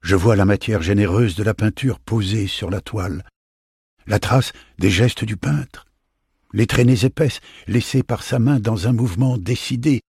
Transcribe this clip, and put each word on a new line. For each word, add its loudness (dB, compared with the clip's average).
je 0
vois 4
la 4
matière 0
généreuse 2
de -4
la 0
peinture -2
posée -2
sur -6
la -4
toile, -8
la 2
trace 0
des 4
gestes 2
du -6
peintre, -4
les 2
traînées 4
épaisses 0
laissées 0
par -6
sa -4
main 2
dans -2
un 2
mouvement 0
décidé -2